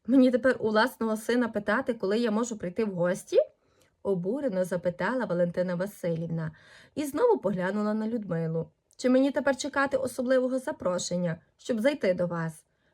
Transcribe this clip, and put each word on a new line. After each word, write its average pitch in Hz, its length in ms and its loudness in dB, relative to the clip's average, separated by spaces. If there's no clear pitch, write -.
мені 254 240 6
тепер 247 280 2
у 214 100 0
власного 220 480 0
сина 233 300 0
питати, 226 460 -2
коли 208 260 0
я 240 120 0
можу 220 260 -2
прийти 180 280 -4
в 196 80 -6
гості?» 180 440 0
обурено 196 640 -2
запитала 180 600 -2
Валентина 180 500 0
Василівна 165 760 -4
і 302 100 -4
знову 320 320 2
поглянула 202 560 0
на 220 140 -2
Людмилу. 165 640 -4
«Чи 254 120 2
мені 262 220 6
тепер 269 260 0
чекати 277 400 -2
особливого 254 600 0
запрошення, 180 800 -2
щоб 226 240 -4
зайти 247 320 2
до 180 140 0
вас? 165 380 -6